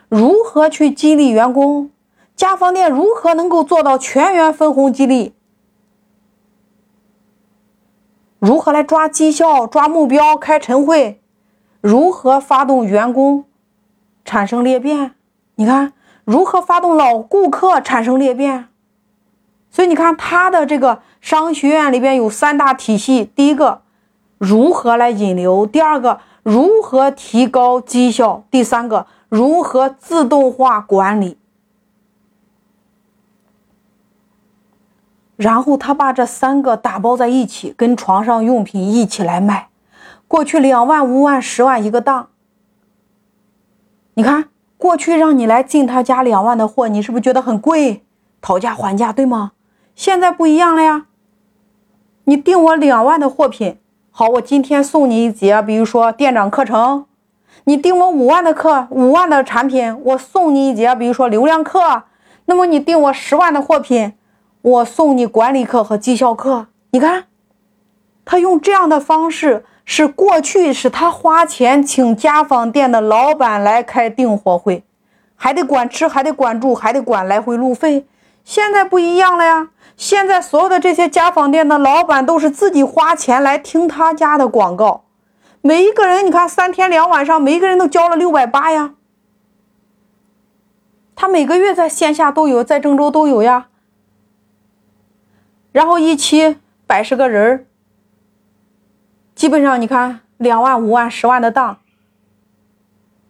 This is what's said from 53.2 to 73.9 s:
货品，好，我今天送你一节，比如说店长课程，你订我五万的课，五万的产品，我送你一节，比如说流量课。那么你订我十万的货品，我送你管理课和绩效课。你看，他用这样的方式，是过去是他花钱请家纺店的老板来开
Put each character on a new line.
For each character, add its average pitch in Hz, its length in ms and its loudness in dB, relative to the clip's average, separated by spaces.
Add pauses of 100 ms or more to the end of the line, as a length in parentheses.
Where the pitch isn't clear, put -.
货 269 200 0
品， - 300 -8 (320)
好， 226 180 0
我 240 120 0
今 269 220 0
天 285 200 0
送 285 260 0
你 226 160 0
一 233 60 -2
节， 208 300 2
比 214 160 -2
如 226 80 0
说 226 260 0
店 262 240 0
长 202 160 0
课 269 140 -2
程， 247 420 -2 (580)
你 285 120 2
订 349 220 0
我 359 120 2
五 269 160 0
万 339 160 4
的 320 120 0
课， 285 360 0
五 262 220 2
万 349 160 2
的 277 160 2
产 247 240 -2
品， 247 360 -4
我 262 140 0
送 311 360 -2
你 269 160 0
一 240 40 -2
节， 233 200 0
比 240 120 -4
如 240 60 0
说 247 160 0
流 220 160 0
量 320 180 2
课。 320 420 0 (420)
那 349 80 0
么 359 120 2
你 302 140 0
订 330 220 0
我 277 100 2
十 - 240 -4
万 339 160 2
的 285 100 -2
货 285 180 0
品， 226 320 -2 (480)
我 240 240 2
送 277 320 0
你 247 80 0
管 226 300 0
理 254 100 -2
课 233 180 0
和 208 140 -4
绩 240 180 -2
效 233 200 0
课。 240 320 -4 (240)
你 254 100 0
看， 359 240 0 (1000)
他 359 120 0
用 349 220 2
这 403 120 0
样 381 140 2
的 302 140 0
方 320 300 -2
式， 285 340 -2 (220)
是 311 200 0
过 349 360 2
去 320 320 0
是 - 160 -4
他 339 200 -2
花 330 360 2
钱 277 360 2
请 247 320 0
家 202 300 2
纺 233 260 -2
店 262 220 0
的 226 80 2
老 226 340 2
板 220 280 0
来 220 200 2
开 240 280 -4